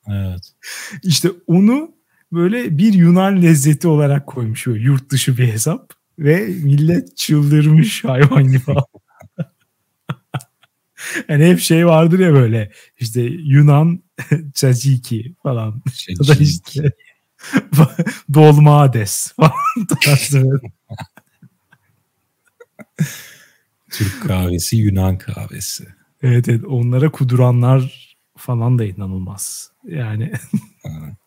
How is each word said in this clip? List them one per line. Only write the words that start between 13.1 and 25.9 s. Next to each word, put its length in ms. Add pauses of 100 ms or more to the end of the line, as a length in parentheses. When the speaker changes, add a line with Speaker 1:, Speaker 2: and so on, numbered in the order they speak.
Speaker 2:
Yunan 840 (240)
<laughs> 260
tzatziki 920
falan. 380 (260)
Ya 120
da 40
Speaker 1:
Tzatziki. 200
Speaker 2:
işte 480 (640)
<laughs> 800
dolmades 1000
falan 160 (500)
tarzı. 580 (3250)
Speaker 1:
Türk 360
kahvesi, 500
Yunan 400
kahvesi. 680 (340)